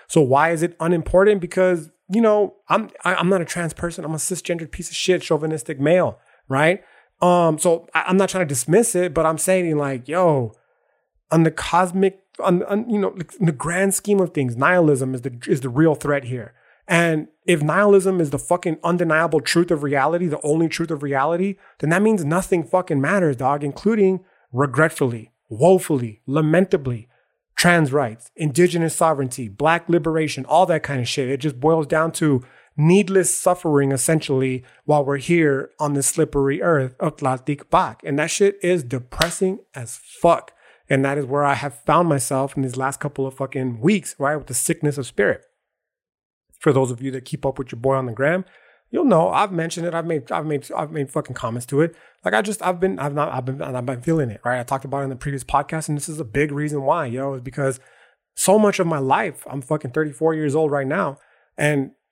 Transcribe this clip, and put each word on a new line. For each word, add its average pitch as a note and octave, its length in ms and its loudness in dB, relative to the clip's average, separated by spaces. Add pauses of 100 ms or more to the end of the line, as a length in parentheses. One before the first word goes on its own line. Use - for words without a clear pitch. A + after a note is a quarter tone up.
So - 140 2
why C#3+ 300 4
is E3 120 -2
it E3+ 160 -4
unimportant? F3+ 640 2
Because, F3 500 0 (180)
you G3+ 120 0
know, G#3 340 2 (140)
I'm, G3 220 0 (140)
I, F3+ 120 0
I'm F3 120 0
not F#3+ 120 2
a D#3+ 40 -4
trans E3 300 -6
person. E3+ 300 -8
I'm D#3 100 -6
a D#3 40 -6
cisgendered E3 520 -6
piece - 180 -12
of - 80 -12
shit, F3+ 260 0
chauvinistic D#3 580 -2
male, D3+ 380 2 (300)
right? D#3 340 2 (380)
Um, F3 380 4
so E3+ 360 2
I, D#3+ 120 2
I'm F#3 100 2
not F#3+ 140 2
trying F#3 160 -2
to - 20 -6
dismiss E3+ 460 2
it, F3+ 180 0
but D#3+ 140 0
I'm D#3+ 100 0
saying, F3+ 400 0
like, C3+ 320 -4
yo, D3 460 2 (760)
on E3 120 6
the D#3+ 80 4
cosmic, F#3 720 0 (220)
on, F#3 220 2
on, G#3+ 240 -4
you G#3 100 0
know, F#3+ 180 -2
like, - 220 -14
in F3+ 80 0
the E3 60 2
grand F3+ 420 -2
scheme G3+ 260 0
of F3+ 120 0
things, B2 240 -2
nihilism C#3+ 580 2
is B2 80 -8
the, B2 240 -10
is E3 140 0
the C3 80 -6
real D3+ 260 4
threat C#3+ 300 -4
here. A#2+ 300 -10 (340)
And E3+ 400 2 (180)
if E3 160 2
nihilism F#3+ 580 4
is D3 100 0
the C3+ 80 -4
fucking F3 440 -2
undeniable E3 580 2
truth E3+ 300 0
of D3+ 120 0
reality, D3 440 0
the D3 160 -4
only D#3+ 260 2
truth E3 220 -4
of D3 120 -6
reality, D#3+ 540 -2 (240)
then D3 100 0
that F3+ 100 2
means G#3+ 240 4
nothing E3+ 400 0
fucking F3 360 0
matters, D#3 360 2
dog, C3+ 260 -2
including, F#3+ 640 0 (260)
regretfully, B2+ 840 0 (160)
woefully, C3 800 2
lamentably, D3+ 800 0 (460)
trans E3 380 2
rights, A#2+ 420 -4
indigenous D#3+ 640 0
sovereignty, C#3 520 0
black C#3+ 400 0
liberation, D#3+ 580 0
all E3+ 180 4
that E3 180 0
kind C#3 180 -4
of A#2+ 80 -4
shit. C3 200 -2
It C3+ 120 -2
just B2+ 200 -6
boils D#3 260 2
down D#3+ 260 0
to C#3+ 300 0 (340)
needless F3+ 600 4
suffering, C#3+ 560 2
essentially, C3 720 -2 (200)
while D3 200 2
we're C#3 140 -2
here D3 600 0
on D3 140 -2
this C#3 140 -2
slippery C#3+ 560 0
earth C#3+ 360 0
of - 180 -4
Tlalticpac. C#3+ 880 -2
And D3 140 -2
that D#3+ 120 -2
shit G3+ 320 0
is F3+ 200 0
depressing E3+ 760 -2 (160)
as A#2+ 280 -14
fuck. - 500 0 (360)
And C3+ 160 2
that C#3 140 -2
is C#3 80 -4
where C#3+ 180 0
I C#3 100 2
have C3 260 -8
found E3 280 2
myself C3+ 480 -2
in C#3 60 -2
these B2+ 140 -4
last C3+ 220 -4
couple C#3 280 -6
of C3 80 -10
fucking C3 460 -6
weeks, F#3+ 380 0
right, D3+ 180 -2
with C3+ 100 -10
the B2 80 -12
sickness D3 440 -2
of B2+ 80 -8
spirit. - 360 0 (1160)
For D3+ 140 2
those C3 180 2
of B2 120 -8
you C3+ 80 -6
that B2+ 140 -12
keep - 200 -10
up C3+ 140 -2
with C3+ 140 -8
your A#2 80 -12
boy C3+ 140 2
on C3 120 -2
the A#2+ 60 -6
gram, D#3 320 0 (460)
you'll F4+ 140 0
know F3+ 260 4
I've G3 220 0
mentioned E3 340 -4
it. E3 80 -4
I've E3 120 -4
made, D#3 260 -4
I've D#3+ 140 -4
made, D3 260 -4
I've D3+ 180 -4
made D3 200 -6
fucking C#3+ 240 -6
comments A#2+ 320 -6
to C#3 140 0
it. E3 140 0 (300)
Like, F#3+ 100 -2
I A3 80 4
just, G3+ 200 -6
I've F3+ 180 -2
been, F#3+ 180 -2
I've C#3+ 160 -4
not, D3 180 -2
I've B2+ 120 -6
been, C3+ 180 -8
I've B2+ 240 -6
been B2 160 -8
feeling D#3 280 -2
it, G2+ 140 -12
right? B2 160 -2
I - 20 -8
talked C3 220 -4
about C#3 160 -6
it C#3 40 -4
in C3+ 60 -6
the B2+ 60 -10
previous C#3 280 -8
podcast, D3 440 -4
and D3 80 -2
this C#3+ 120 -8
is D#3 120 -10
a D3 40 -6
big C#3+ 280 -2
reason D3 300 -4
why, D3+ 240 0
yo, C3+ 280 -6
is B2+ 60 -10
because C3 400 -4 (540)
so G3+ 240 4
much G3+ 200 2
of F3+ 80 2
my D#3+ 120 -2
life, D3 520 -2
I'm C#3 120 -8
fucking D3 300 -6
thirty-four D#3 420 -2
years D3+ 200 -2
old D#3 160 2
right C#3+ 160 -2
now, D3+ 320 -2 (380)
and D3 360 0 (200)